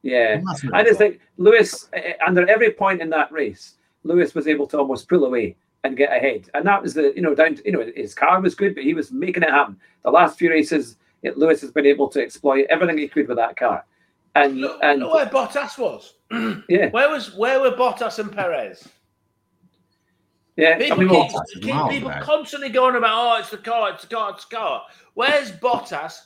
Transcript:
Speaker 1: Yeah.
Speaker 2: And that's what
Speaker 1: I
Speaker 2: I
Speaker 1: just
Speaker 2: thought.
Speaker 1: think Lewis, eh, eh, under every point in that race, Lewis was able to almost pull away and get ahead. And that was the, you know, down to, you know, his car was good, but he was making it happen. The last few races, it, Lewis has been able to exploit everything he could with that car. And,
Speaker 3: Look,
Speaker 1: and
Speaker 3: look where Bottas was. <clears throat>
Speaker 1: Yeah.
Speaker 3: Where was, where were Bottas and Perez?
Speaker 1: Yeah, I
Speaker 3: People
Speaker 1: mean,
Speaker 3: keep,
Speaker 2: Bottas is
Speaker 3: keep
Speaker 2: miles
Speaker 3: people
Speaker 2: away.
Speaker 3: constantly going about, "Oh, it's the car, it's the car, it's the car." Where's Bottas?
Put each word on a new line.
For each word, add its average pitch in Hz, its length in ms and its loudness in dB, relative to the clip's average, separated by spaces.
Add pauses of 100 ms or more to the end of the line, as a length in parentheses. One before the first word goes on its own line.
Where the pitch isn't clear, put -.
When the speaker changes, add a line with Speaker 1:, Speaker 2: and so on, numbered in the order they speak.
Speaker 1:
Yeah. 120 320 2
Speaker 2:
And 180 120 -4
that's - 180 -8
what - 100 -6
Speaker 1:
I 185 40 4
Speaker 2:
I 214 40 4
Speaker 1:
just 220 160 6
Speaker 2:
thought. - 0 - (120)
Speaker 1:
think - 100 -18 (160)
Lewis, 214 560 4
eh, 180 80 -6
eh, 170 120 -8 (140)
under 180 220 4
every 220 240 4
point 190 280 -2
in 160 100 -6
that 151 220 0
race, 131 420 -8 (300)
Lewis 170 300 2
was 151 140 -4
able 143 200 0
to 151 100 -4
almost 135 300 -2
pull 170 160 4
away 120 320 -4 (280)
and 131 120 -4
get 135 180 2
ahead. 123 400 -2
And 156 120 -2
that 196 160 2
was 143 120 -8
the, 143 200 2
you - 80 -4
know, 151 120 0
down 160 200 4
to, - 100 -14
you - 80 -2
know, 127 240 -4
his 113 180 -10
car 180 260 2
was 185 140 0
good, 196 200 -2
but 135 100 -10
he 160 100 0
was 147 180 -6
making 175 320 -4
it 151 60 0
happen. 139 260 0 (280)
The 120 60 0
last 160 280 4
few 170 120 2
races, 147 460 -2 (260)
it, 135 160 -6
Lewis 156 220 2
has 139 100 -14
been 143 160 0
able 143 220 4
to 139 140 -4
exploit 135 460 0
everything 165 300 0
he 147 100 -4
could 147 200 -2
with 117 80 -4
that 117 200 -2
car. 107 280 -2 (520)
And, 139 220 2
Speaker 3:
Look, - 240 -6
Speaker 1:
and - 180 2
Speaker 3:
look 320 140 -4
where 294 120 2
Bottas 262 520 -4
was. - 360 -8 (160)
<clears throat> 226 380 -6
Speaker 1:
Yeah. 185 220 2
Speaker 3:
Where 269 200 2
was, 233 240 -8
where 254 260 0
were 262 120 2
Bottas 233 480 -4
and 208 120 -8
Perez? 165 540 -6 (1700)
Speaker 1:
Yeah, 160 200 4
I - 20 -8
Speaker 3:
People 277 200 0
Speaker 1:
mean, 185 100 4
Speaker 3:
keep, 175 100 6 (140)
Speaker 2:
Bottas - 100 -6 (120)
is - 100 -16
Speaker 3:
keep - 100 -4
Speaker 2:
miles - 180 -2
Speaker 3:
people - 180 -6
Speaker 2:
away. - 120 -8
Speaker 3:
constantly 294 460 -4
going 254 280 2
about, 226 180 2
"Oh, 233 260 0
it's - 100 -14
the 214 80 -12
car, 220 340 -4
it's - 120 -16
the 226 100 -14
car, 208 200 -6
it's - 100 -20
the 226 120 -16
car." 165 260 -6 (320)
Where's 269 380 0
Bottas? 180 640 -6 (120)